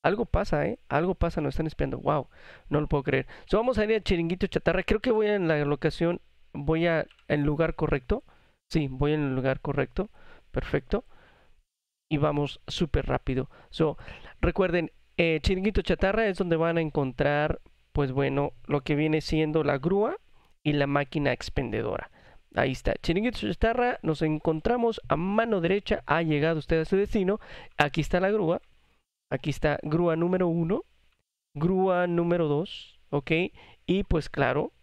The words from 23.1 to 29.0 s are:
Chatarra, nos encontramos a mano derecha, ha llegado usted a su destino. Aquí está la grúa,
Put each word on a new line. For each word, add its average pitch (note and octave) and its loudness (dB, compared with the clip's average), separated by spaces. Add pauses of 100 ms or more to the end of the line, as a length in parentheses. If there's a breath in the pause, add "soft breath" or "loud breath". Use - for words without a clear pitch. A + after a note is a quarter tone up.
Chatarra, A#3 0
nos D#3 0
encontramos E3 0
a - 2
mano G3+ 0
derecha, G3 0
ha E3 0
llegado D#3 2
usted D#3+ 0
a D#3+ -4
su F#3+ 0
destino. G3+ 0 (380 loud breath)
Aquí D3+ 0
está F3+ 0
la F#3+ 0
grúa, F#3+ -2 (680)